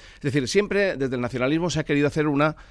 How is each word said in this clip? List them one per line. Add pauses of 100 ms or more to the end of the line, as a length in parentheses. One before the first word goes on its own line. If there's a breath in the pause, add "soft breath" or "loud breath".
(160 loud breath)
Es
decir,
siempre
desde
el
nacionalismo
se
ha
querido
hacer
una (160 loud breath)